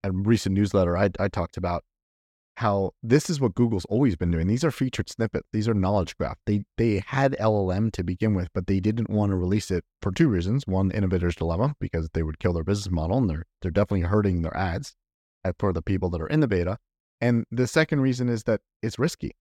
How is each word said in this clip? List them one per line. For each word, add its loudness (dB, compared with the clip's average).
a -2
recent 2
newsletter, 2
I, 2
I 0
talked -4
about -4
how 0
this 2
is -2
what 2
Google's 2
always 2
been -2
doing. 0
These 0
are 2
featured -4
snippets. -4
These 0
are 2
knowledge 0
graph. -6
They, 0
they 2
had 0
L 2
L 0
M 0
to -6
begin 0
with, -2
but -4
they 2
didn't 0
want 0
to 0
release 0
it -2
for -2
two 4
reasons. 0
One, 2
innovator's 0
dilemma, -2
because -4
they 0
would -6
kill 0
their -2
business -2
model, 0
and 2
they're, -4
they're -4
definitely 2
hurting 2
their -4
ads -4
at, -2
for 0
the -2
people 0
that -4
are -6
in 2
the 4
beta. 0
And 2
the 0
second 2
reason 0
is -4
that 0
it's -6
risky. -4